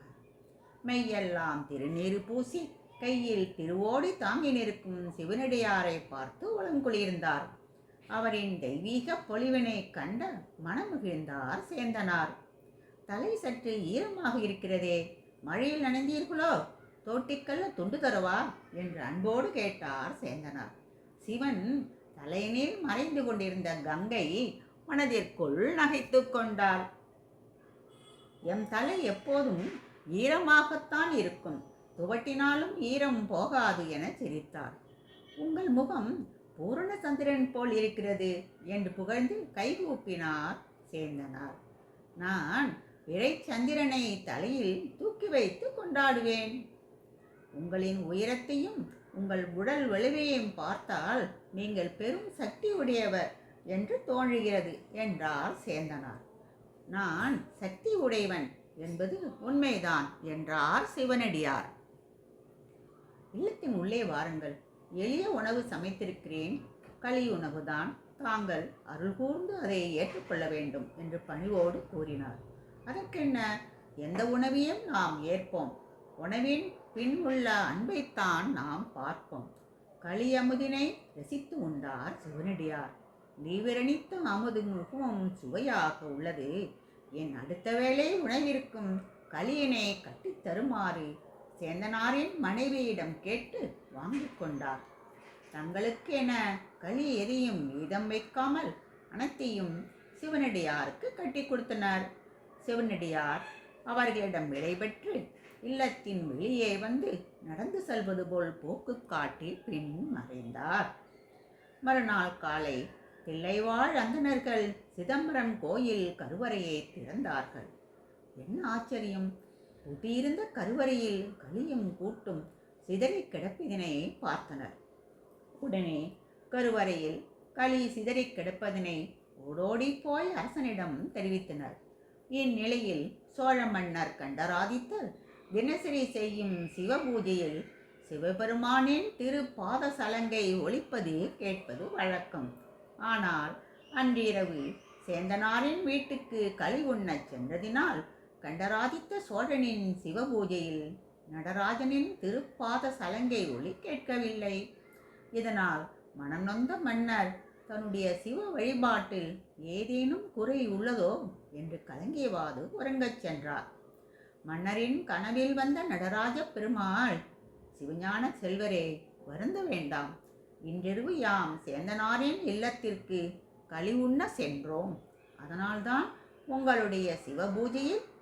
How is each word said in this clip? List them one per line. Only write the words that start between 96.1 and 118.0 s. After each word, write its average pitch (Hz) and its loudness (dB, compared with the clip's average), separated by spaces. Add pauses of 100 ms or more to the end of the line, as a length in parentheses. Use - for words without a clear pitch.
என 254 2 (460)
களி 247 0 (100)
எதையும் 220 2
மீதம் 156 -2
வைக்காமல் 269 0 (400)
அனைத்தையும் 202 -2 (400)
சிவனடியாருக்கு 202 0
கட்டி 277 -2
கொடுத்தனர். 208 0 (560)
சிவனடியார் 170 0 (380)
அவர்களிடம் 208 2
விடைபெற்று 180 -2 (480)
இல்லத்தின் 240 0
வெளியே 214 2
வந்து 247 0 (300)
நடந்து 214 -4
செல்வது 190 0
போல் 170 0
போக்கு 175 -6 (120)
காட்டி 156 -4 (160)
பின் 151 -4 (180)
மறைந்தார். 127 -2 (920)
மறுநாள் 220 4
காலை 151 0 (460)
தில்லைவாழ் 214 2
அந்தணர்கள் 247 2 (300)
சிதம்பரம் 262 0
கோயில் 208 2
கருவறையை 175 -2 (120)
திறந்தார்கள். 135 -6 (640)